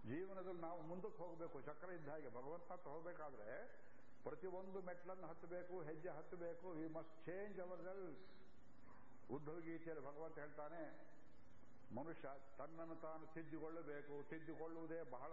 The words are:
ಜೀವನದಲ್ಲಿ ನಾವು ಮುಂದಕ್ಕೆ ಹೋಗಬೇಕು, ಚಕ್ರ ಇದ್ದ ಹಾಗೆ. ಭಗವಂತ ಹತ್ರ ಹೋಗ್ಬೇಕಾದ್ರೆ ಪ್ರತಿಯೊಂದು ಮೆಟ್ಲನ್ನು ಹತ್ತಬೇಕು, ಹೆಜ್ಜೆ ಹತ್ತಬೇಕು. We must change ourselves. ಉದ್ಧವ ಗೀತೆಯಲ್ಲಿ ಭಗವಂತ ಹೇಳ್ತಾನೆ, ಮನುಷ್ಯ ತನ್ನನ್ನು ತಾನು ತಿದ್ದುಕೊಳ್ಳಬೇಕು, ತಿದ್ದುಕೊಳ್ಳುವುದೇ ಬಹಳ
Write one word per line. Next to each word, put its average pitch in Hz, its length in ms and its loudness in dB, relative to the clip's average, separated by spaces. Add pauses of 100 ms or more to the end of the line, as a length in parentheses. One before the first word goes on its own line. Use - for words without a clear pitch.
ಜೀವನದಲ್ಲಿ 180 540 0
ನಾವು 165 220 0
ಮುಂದಕ್ಕೆ 180 400 0
ಹೋಗಬೇಕು, 165 380 0
ಚಕ್ರ 151 300 0
ಇದ್ದ 160 180 0
ಹಾಗೆ. 147 200 0
ಭಗವಂತ 151 440 -2
ಹತ್ರ 175 180 -2
ಹೋಗ್ಬೇಕಾದ್ರೆ 151 920 -2 (400)
ಪ್ರತಿಯೊಂದು 185 600 2
ಮೆಟ್ಲನ್ನು 180 440 0
ಹತ್ತಬೇಕು, 175 560 0
ಹೆಜ್ಜೆ 156 260 2
ಹತ್ತಬೇಕು. 170 600 0
We 160 180 2
must 156 420 0
change 196 300 0
ourselves. 180 560 0 (1200)
ಉದ್ಧವ 151 260 2
ಗೀತೆಯಲ್ಲಿ 160 440 2
ಭಗವಂತ 151 340 0
ಹೇಳ್ತಾನೆ, 151 600 0 (960)
ಮನುಷ್ಯ 147 340 2 (300)
ತನ್ನನ್ನು 165 380 0
ತಾನು 156 300 0
ತಿದ್ದುಕೊಳ್ಳಬೇಕು, 147 1040 0
ತಿದ್ದುಕೊಳ್ಳುವುದೇ 160 760 0
ಬಹಳ 143 300 0